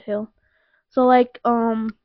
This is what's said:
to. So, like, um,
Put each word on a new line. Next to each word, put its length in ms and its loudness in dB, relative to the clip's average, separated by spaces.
to. 240 -8
So, 160 0
like, 400 2
um, 580 -4